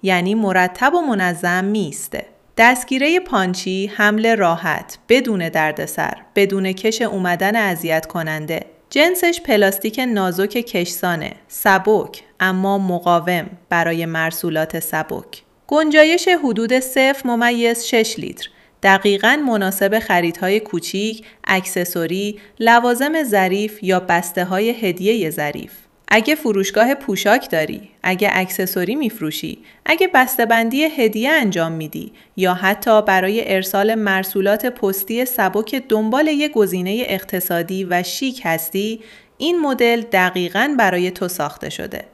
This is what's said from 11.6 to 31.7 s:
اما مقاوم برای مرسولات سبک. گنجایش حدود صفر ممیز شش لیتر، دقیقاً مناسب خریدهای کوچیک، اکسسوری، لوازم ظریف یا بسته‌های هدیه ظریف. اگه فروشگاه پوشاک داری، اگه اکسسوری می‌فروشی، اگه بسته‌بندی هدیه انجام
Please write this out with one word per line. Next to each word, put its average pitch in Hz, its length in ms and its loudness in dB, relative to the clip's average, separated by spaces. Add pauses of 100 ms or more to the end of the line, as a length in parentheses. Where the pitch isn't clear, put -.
اما 190 380 0
مقاوم 175 720 0 (200)
برای 165 360 0
مرسولات 165 760 -4
سبک. - 640 -8 (240)
گنجایش 311 600 4 (160)
حدود 233 360 2
صفر 262 480 0
ممیز 233 560 2
شش 220 340 0
لیتر، - 320 -10 (340)
دقیقاً 202 640 4
مناسب 196 520 0
خریدهای 185 600 0
کوچیک، 214 680 -6 (220)
اکسسوری، 185 920 -2 (200)
لوازم 240 640 4
ظریف 208 600 0
یا 180 160 2
بسته‌های 180 680 0
هدیه 202 600 -2
ظریف. 147 420 -8 (360)
اگه 226 280 2
فروشگاه 214 600 2
پوشاک 220 540 0
داری، - 400 -4 (140)
اگه 190 300 0
اکسسوری 185 640 -2
می‌فروشی، 165 680 -6 (220)
اگه 339 220 2
بسته‌بندی 247 760 2
هدیه 247 460 0
انجام 185 420 0